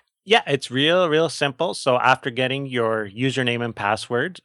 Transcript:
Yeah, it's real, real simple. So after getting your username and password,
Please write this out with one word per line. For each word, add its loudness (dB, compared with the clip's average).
Yeah, 4
it's -2
real, 2
real 2
simple. -2
So 2
after 2
getting -2
your -2
username 0
and -8
password, -2